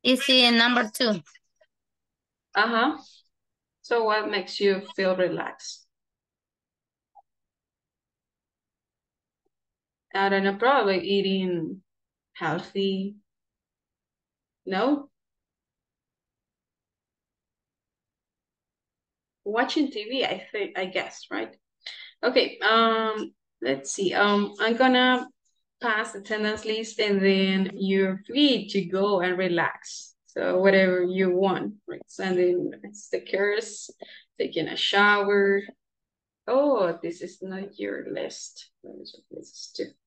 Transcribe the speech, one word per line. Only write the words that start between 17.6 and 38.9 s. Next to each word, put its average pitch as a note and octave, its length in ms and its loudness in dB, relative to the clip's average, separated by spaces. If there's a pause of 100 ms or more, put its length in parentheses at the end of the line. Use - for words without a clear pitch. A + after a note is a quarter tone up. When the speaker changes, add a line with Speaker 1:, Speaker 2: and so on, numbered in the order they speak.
Speaker 2:
Watching B3+ 460 0
T G#3+ 140 -8
V, B3 200 -2
I - 280 -6
think, G3+ 260 -6
I F#3+ 60 -4
guess, - 460 -8
right? - 260 -8 (680)
Okay, B3+ 380 0
um, A3 720 2 (300)
let's C4 280 -4
see. - 220 -2
Um, G3+ 480 2
I'm A3+ 160 2
gonna B3+ 500 4 (540)
pass A3+ 320 -4
the G3+ 80 -14
attendance G#3+ 440 -4
list, A3 340 -6
and G3+ 240 2
then F#3+ 520 2
you're F#3+ 520 0
free C4 420 2
to G3 180 0
go F#3+ 340 0
and F3+ 180 0
relax. - 760 -4 (120)
So F3+ 320 0
whatever F#3+ 440 6
you F#3 280 2
want, F#3+ 440 0 (120)
like - 200 -12
sending F3+ 680 0 (200)
stickers, - 960 -4 (500)
taking D3+ 300 -4
a - 80 -8
shower. G3+ 840 2 (840)
Oh, A3+ 560 2
this E3+ 200 -8
is F3+ 180 -14
not F#3+ 380 -12
your - 340 -8
list. - 580 -10 (120)
Let - 140 -18